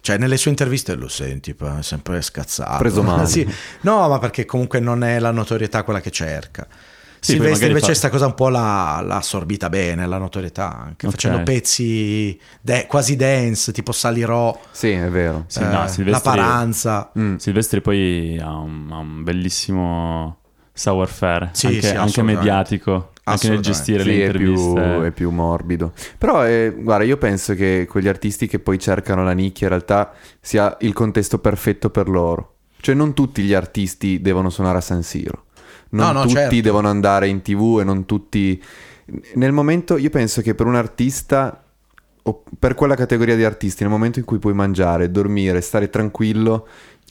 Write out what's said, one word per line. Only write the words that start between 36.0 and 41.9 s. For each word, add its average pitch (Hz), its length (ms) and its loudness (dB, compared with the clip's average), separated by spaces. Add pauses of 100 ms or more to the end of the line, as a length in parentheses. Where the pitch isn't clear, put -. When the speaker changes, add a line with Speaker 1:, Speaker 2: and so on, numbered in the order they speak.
Speaker 1:
No, 160 40 2
no, 139 120 0
Speaker 2:
tutti 123 120 4
Speaker 1:
certo. 123 260 4
Speaker 2:
devono 104 280 4
andare 98 380 4
in 98 140 -2
T 101 140 -2
V 110 240 4
e 98 40 2
non 95 220 0
tutti, 98 560 -2 (760)
nel 131 180 4
momento, 156 440 2
io 139 120 0
penso 120 320 0
che 107 120 0
per 113 140 0
un 123 80 2
artista 127 880 -2 (600)